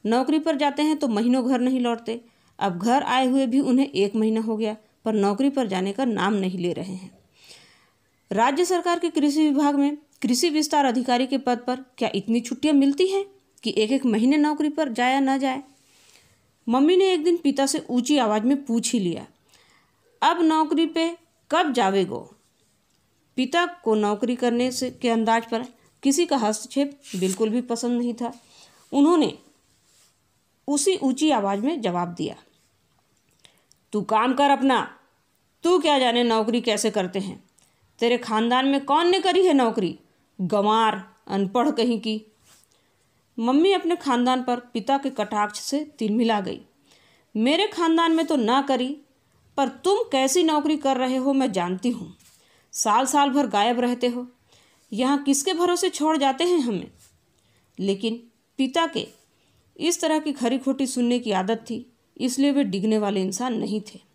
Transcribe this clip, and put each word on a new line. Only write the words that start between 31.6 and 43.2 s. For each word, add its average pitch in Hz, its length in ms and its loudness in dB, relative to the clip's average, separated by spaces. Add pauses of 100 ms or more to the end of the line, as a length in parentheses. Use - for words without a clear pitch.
जवाब 175 260 -2
दिया, - 280 -8 (1600)
"तू 208 100 -2
काम 226 320 0
कर 285 160 2
अपना, 269 480 0 (680)
तू 359 160 4
क्या 285 200 2
जाने 240 240 2
नौकरी 226 380 0
कैसे 214 300 0
करते 185 280 -4
हैं? 190 240 -10 (560)
तेरे 233 180 2
खानदान 240 500 0
में 277 180 0
कौन 320 220 2
ने 370 120 4
करी 370 260 4
है 320 80 4
नौकरी? 226 460 0 (420)
गंवार, 208 760 0 (120)
अनपढ़ 202 440 0
कहीं 233 280 0
की।" 214 260 -6 (1120)